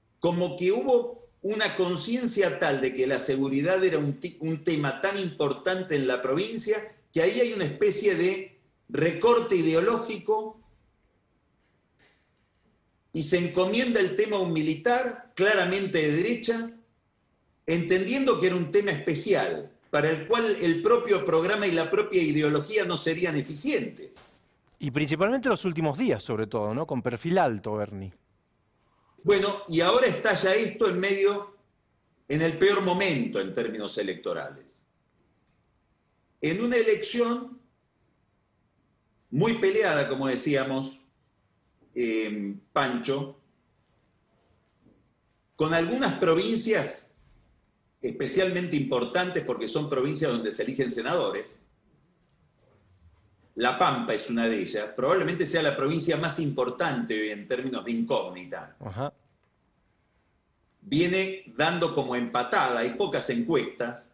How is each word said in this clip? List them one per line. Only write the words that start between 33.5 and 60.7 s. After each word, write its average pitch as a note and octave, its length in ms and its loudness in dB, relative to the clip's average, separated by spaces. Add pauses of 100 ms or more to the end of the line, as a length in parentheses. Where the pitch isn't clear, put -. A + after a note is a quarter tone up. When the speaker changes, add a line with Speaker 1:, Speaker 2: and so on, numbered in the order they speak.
Speaker 1:
términos G#2+ 440 -4
electorales. E2 840 -6 (1600)
En E3 200 0
una A#3+ 140 0
elección A#3+ 840 0 (1700)
muy G3+ 240 2
peleada, F#3+ 560 2
como C3+ 180 -2
decíamos, C3+ 720 -2 (960)
eh, G#2+ 600 -2 (180)
Pancho, C3+ 640 -2 (2250)
con D#3 180 0
algunas G3+ 420 0
provincias F#3 960 0 (920)
especialmente E3+ 720 -2
importantes C#3 720 -2
porque A#2 240 -4
son D3+ 200 -4
provincias C#3+ 400 -2
donde A2+ 220 -2
se G#2+ 120 -6
eligen A#2+ 280 -2
senadores. A#2 720 -4 (1900)
La B2 240 0
Pampa B2 340 0
es - 160 -6
una A#2 180 0
de G#2+ 140 0
ellas, G#2 340 -6
probablemente E3 500 0
sea E3 160 0
la D3 160 0
provincia D3+ 400 0
más D#3+ 220 -4
importante B2 920 -2
en G2+ 160 -10
términos B2+ 380 -4
de A#2+ 60 -4
incógnita. F#2 880 -4
Speaker 2:
Ajá. A2+ 340 -8 (1700)